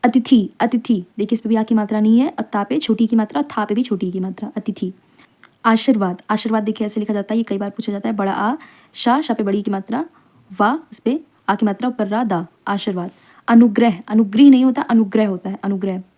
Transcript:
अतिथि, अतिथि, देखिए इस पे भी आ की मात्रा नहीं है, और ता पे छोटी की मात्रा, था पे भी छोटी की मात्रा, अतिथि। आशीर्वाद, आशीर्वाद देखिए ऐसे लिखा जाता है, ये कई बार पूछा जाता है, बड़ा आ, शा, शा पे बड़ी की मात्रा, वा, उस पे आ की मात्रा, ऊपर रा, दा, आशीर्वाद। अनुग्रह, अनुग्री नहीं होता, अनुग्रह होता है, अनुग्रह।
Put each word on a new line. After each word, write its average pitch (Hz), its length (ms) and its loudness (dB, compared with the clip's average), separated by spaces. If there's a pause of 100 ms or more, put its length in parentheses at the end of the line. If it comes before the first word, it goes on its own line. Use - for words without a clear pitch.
अतिथि, 240 460 2 (100)
अतिथि, 226 460 0 (140)
देखिए 220 160 -2
इस 226 60 -4
पे 226 80 -6
भी 226 60 2
आ 220 80 0
की 220 120 0
मात्रा 214 240 0
नहीं 220 200 6
है, 277 100 2
और - 140 -8
ता 208 200 -4
पे 254 160 -2
छोटी 226 280 0
की 220 80 -2
मात्रा, 220 260 0
था 220 240 -4
पे 208 100 -4
भी 240 80 -2
छोटी 185 280 -4
की 185 80 -6
मात्रा, 185 380 -8
अतिथि। 196 360 -6 (720)
आशीर्वाद, 220 640 0
आशीर्वाद 220 340 -2
देखिए 214 240 -4
ऐसे 208 120 -4
लिखा 208 140 -4
जाता 208 200 -4
है, 220 40 0
ये 233 60 0
कई 202 140 -4
बार 202 120 -4
पूछा 214 220 -8
जाता 202 180 -6
है, 226 60 -2
बड़ा 196 160 -2
आ, 214 240 -2 (380)
शा, 262 280 0
शा 311 120 -4
पे 220 100 -4
बड़ी 202 180 -2
की 202 100 -6
मात्रा, 214 340 -6 (540)
वा, 247 200 2 (120)
उस - 80 -16
पे 269 200 -2 (300)
आ 202 60 2
की 214 100 -2
मात्रा, 208 240 -2
ऊपर 240 180 -4
रा, 214 160 -2
दा, 180 240 -2 (200)
आशीर्वाद। 190 440 -6 (360)
अनुग्रह, 226 600 4
अनुग्री 214 420 6
नहीं 254 160 6
होता, 262 160 0
अनुग्रह 220 460 2
होता 190 220 -4
है, 196 140 -8
अनुग्रह। 196 380 -4 (160)